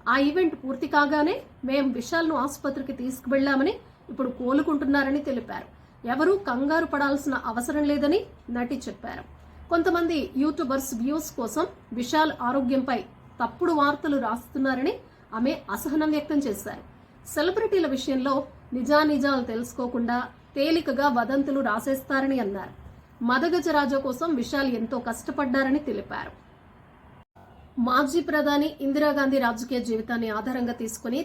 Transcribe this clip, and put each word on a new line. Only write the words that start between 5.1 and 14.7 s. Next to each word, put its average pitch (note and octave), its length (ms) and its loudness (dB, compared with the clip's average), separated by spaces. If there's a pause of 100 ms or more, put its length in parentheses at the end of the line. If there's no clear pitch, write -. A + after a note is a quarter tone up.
తెలిపారు. - 400 -6 (460)
ఎవరూ D#4+ 200 4 (140)
కంగారు C#4+ 460 2
పడాల్సిన C#4 420 0 (160)
అవసరం C#4 340 0
లేదని D4 340 2 (320)
నటి A#3+ 260 -4 (100)
చెప్పారు. A2+ 360 -10 (480)
కొంతమంది E4+ 480 2 (180)
యూట్యూబర్స్ C4+ 580 0
వ్యూస్ C#4+ 420 -2
కోసం C4+ 300 -2 (260)
విశాల్ D4+ 400 2 (100)
ఆరోగ్యంపై B3+ 560 0 (440)
తప్పుడు F4 300 0
వార్తలు C#4+ 540 2
రాస్తున్నారని C4+ 680 -2 (400)